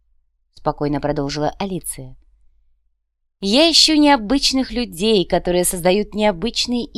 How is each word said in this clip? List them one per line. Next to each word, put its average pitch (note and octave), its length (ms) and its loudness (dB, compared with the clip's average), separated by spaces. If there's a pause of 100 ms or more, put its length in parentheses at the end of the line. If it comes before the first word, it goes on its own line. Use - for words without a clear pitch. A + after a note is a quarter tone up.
(540)
спокойно D3 460 -4
продолжила D3 580 -4
Алиция. D#3+ 600 -10 (1200)
«Я C4+ 320 4
ищу D#4 240 4
необычных C4+ 760 2
людей, G#3 540 0
которые F3+ 380 0
создают F#3 500 0
необычные G#3+ 720 -2 (120)